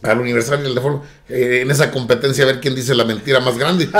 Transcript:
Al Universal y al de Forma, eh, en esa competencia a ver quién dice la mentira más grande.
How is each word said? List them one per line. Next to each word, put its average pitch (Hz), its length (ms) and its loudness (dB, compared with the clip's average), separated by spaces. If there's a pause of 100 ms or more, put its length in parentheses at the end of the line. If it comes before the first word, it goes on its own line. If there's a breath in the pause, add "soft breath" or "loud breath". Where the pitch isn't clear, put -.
Al 117 180 0
Universal 123 420 0
y 139 40 -4
al 127 80 -4
de 123 60 0
Forma, 139 220 -4 (260 loud breath)
eh, 123 340 0
en 135 80 -2
esa 147 200 2
competencia 131 540 0
a 131 40 4
ver 131 120 0
quién 135 140 -2
dice 127 200 -2
la 117 100 2
mentira 113 360 0
más 123 160 0
grande. 160 320 0 (120)